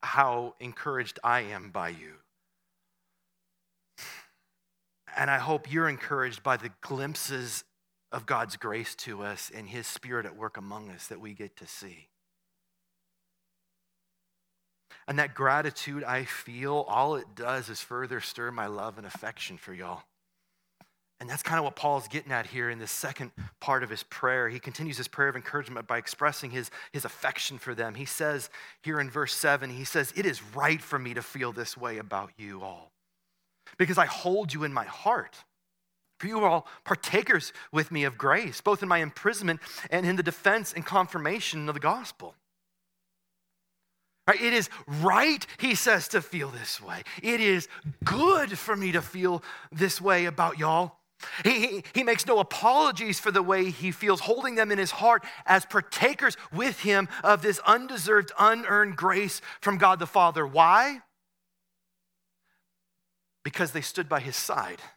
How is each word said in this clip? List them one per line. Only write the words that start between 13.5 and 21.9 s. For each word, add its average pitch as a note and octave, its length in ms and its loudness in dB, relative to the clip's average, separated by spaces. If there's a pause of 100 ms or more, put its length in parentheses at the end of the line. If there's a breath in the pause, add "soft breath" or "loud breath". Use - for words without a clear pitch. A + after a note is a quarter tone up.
And C#3 100 -2
that C#3+ 160 0
gratitude C#3+ 720 0
I B2+ 200 -2
feel, C3+ 640 -6
all C3+ 280 2
it G#2 180 -10
does A#2+ 340 -4
is A2 120 -10
further B2 400 -8
stir A#2+ 320 -8
my A#2 140 -6
love G#2 320 -8
and G#2 80 -16
affection G2+ 500 -12
for F#2 180 -16
y'all. F2+ 280 -12 (1160)
And B2 80 -14
that's C#3 140 -8
kinda E3 200 0
what C#3 140 -4
Paul's C#3+ 320 -2